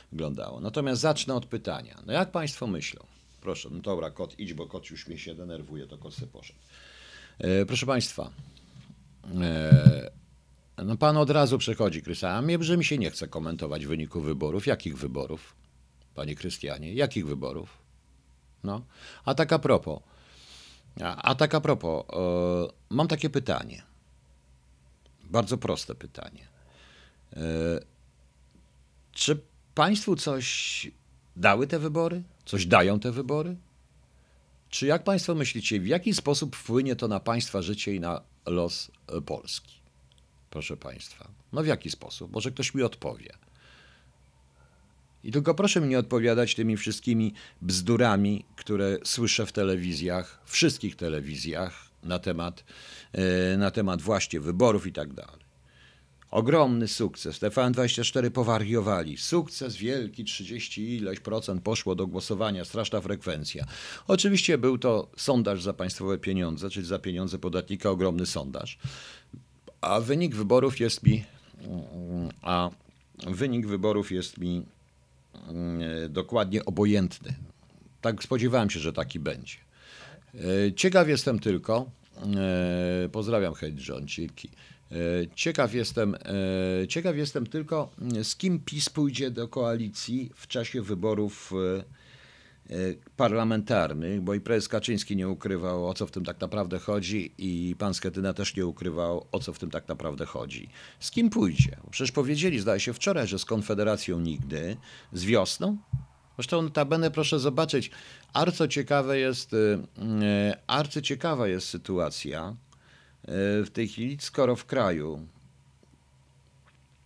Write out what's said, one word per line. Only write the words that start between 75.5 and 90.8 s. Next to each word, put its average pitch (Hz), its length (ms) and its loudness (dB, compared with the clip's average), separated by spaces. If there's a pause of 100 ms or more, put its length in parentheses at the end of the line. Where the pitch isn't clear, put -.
dokładnie 101 520 0
obojętny. 101 680 2 (640)
Tak 110 220 -2
spodziewałem 120 480 2
się, 85 100 -4
że 76 120 -2
taki 82 280 -4
będzie. 64 360 -6 (800)
E, 98 380 2
ciekaw 180 360 6
jestem 131 300 2
tylko, 110 520 0 (1160)
e, 87 40 -2
pozdrawiam, 104 460 0
hej, 78 220 -8 (120)
John, 71 200 -8
dzięki. 82 400 -8 (440)
E, - 20 -14 (400)
ciekaw 143 400 0
jestem, 110 400 0
e, 95 720 -2
ciekaw 170 280 -2
jestem 143 300 -4
tylko, 156 520 -4
mm, 113 260 -2
z - 120 -4
kim 180 240 0
pis 147 280 -4
pójdzie 139 420 0
do 117 180 -4
koalicji 117 840 -2
w - 120 -20
czasie 117 360 -4